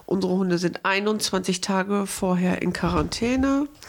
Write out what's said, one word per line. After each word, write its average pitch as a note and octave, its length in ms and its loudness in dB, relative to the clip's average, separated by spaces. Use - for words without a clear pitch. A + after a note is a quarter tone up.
Unsere F#3 300 0
Hunde F#3 240 2
sind E3+ 260 -2
einundzwanzig G3 800 0
Tage G3+ 440 0
vorher F3+ 540 0
in F3+ 140 0
Quarantäne B3+ 920 0